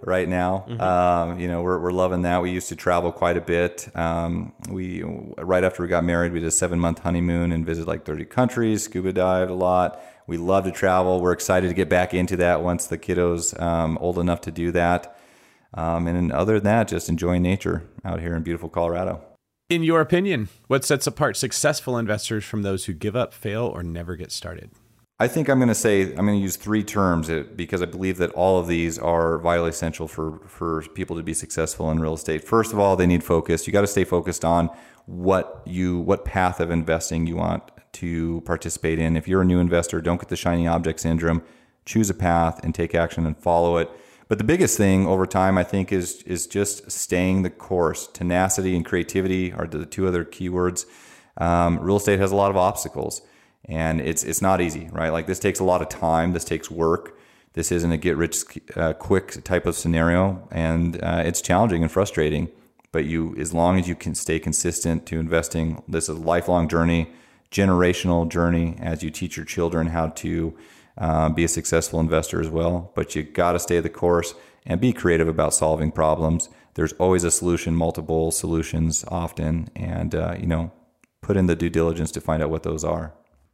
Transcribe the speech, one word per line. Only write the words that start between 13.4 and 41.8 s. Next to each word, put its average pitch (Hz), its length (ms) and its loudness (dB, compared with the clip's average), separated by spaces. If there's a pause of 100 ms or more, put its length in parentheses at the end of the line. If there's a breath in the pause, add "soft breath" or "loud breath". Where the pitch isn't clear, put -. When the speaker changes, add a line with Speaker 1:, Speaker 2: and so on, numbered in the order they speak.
Speaker 1:
um, 82 400 0
old 87 200 -2
enough 87 220 0
to 87 100 -8
do 85 220 -2
that. 87 440 2 (560 loud breath)
Um, 85 320 -2
and 85 100 -2
then 87 160 0
other 101 280 2
than 98 60 -2
that, 107 240 4
just 82 200 -4
enjoying 87 320 2
nature 87 480 0 (160)
out 85 140 -6
here 85 160 -4
in 82 80 -4
beautiful 82 260 -6
Colorado. 85 500 -2 (480)
Speaker 3:
In 170 140 -2
your 165 180 4
opinion, 175 500 0 (180)
what 135 180 2
sets 139 220 0
apart 143 300 -2
successful 131 600 -2
investors 107 480 -4
from 110 160 -4
those 98 240 -2
who 95 80 -6
give 101 220 -6
up, 123 180 -2
fail, 107 300 -6
or 95 180 -6
never 85 340 -8
get 80 160 -12
started? - 380 -12 (500)
Speaker 1:
I 117 80 4
think 143 200 0
I'm 139 120 4
gonna 120 160 4
say, 101 260 4
I'm 90 240 0
gonna 104 80 4
use 98 240 0
three 107 260 0
terms, 90 460 2
uh, 80 140 -2 (120)
because 87 260 -4
I 90 40 2
believe 90 320 -4
that 87 140 0
all 92 280 4
of 87 80 -2
these 85 300 0
are 82 400 2
vitally 85 320 0
essential 80 380 -6
for, 78 400 -8
for 80 340 -4 (140)
people 85 200 -6
to 82 80 -6
be 82 120 -8
successful - 560 -4
in 80 80 0
real 80 160 -2
estate. 80 280 -6
First 110 300 2
of 104 60 0
all, 98 160 6
they 90 120 4
need 87 160 4
focus. 82 420 0
You 98 60 -6
gotta 101 160 4
stay 98 160 0
focused 87 400 -2
on 85 260 2 (360 loud breath)
what 90 600 0
you, 90 340 -2
what 92 260 0
path 90 340 0
of 85 120 4
investing 82 560 0
you 85 80 -4
want 85 280 -2 (300)
to 82 480 -4
participate 82 580 -2
in. 80 160 2
If 78 120 -2
you're 92 160 4
a - 20 4
new 90 140 6
investor, 85 420 2
don't 87 180 0
get - 100 -14
the 90 60 -4
shiny 85 320 0
object 85 320 0
syndrome. 82 440 0 (420 loud breath)